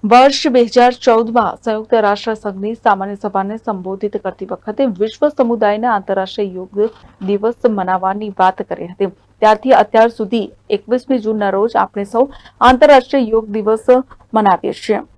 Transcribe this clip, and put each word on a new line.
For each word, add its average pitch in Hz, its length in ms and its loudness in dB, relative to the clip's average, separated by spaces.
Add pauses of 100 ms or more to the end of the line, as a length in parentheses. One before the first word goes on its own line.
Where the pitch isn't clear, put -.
(100)
વર્ષ 262 440 4
બે 254 60 6 (140)
હજાર 247 300 4
ચૌદમાં 226 560 2
સંયુક્ત 220 340 -4 (120)
રાષ્ટ્ર 208 340 -2
સંઘની 202 420 -8
સામાન્ય 202 400 0
સભાને 196 380 -4
સંબોધિત 196 640 -8
કરતી 185 260 -8
વખતે 214 360 -4 (140)
વિશ્વ 220 300 -4
સમુદાયને 226 640 0
આંતરરાષ્ટ્રીય 190 680 -4
યોગ 185 180 -14 (540)
દિવસ 208 360 -2 (120)
મનાવવાની 190 500 -4 (140)
વાત 185 260 0
કરી 175 220 -10
હતી. 190 180 -4 (320)
ત્યારથી 214 400 2
અત્યાર 226 380 2
સુધી 220 260 -4 (320)
એકવીસમી 247 480 -4
જૂનના 214 320 -2
રોજ 220 260 -2
આપણે 202 300 -6
સૌ 240 120 2 (440)
આંતરરાષ્ટ્રીય 262 640 4
યોગ 220 260 -2
દિવસ 220 320 -2 (460)
મનાવીએ 196 460 0
છીએ. 214 200 -4 (160)